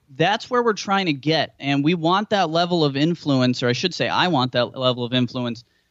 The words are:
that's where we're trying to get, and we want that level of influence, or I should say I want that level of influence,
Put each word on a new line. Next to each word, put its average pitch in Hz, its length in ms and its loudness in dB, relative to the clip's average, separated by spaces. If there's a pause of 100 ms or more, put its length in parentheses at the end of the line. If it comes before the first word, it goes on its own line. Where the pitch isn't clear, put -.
(100)
that's 170 400 -2
where 247 120 2
we're 226 120 2
trying 196 320 -2
to 156 80 0
get, 143 440 -2
and 139 240 0
we 160 120 2
want 180 360 0
that 190 200 0
level 170 340 2
of 139 120 0
influence, 139 640 0
or 123 60 2
I 120 40 2
should 165 220 -2
say 123 140 -2
I 127 200 0
want 127 240 0
that 120 240 -2
level 127 280 -2
of 117 100 -4
influence, 123 500 -4 (260)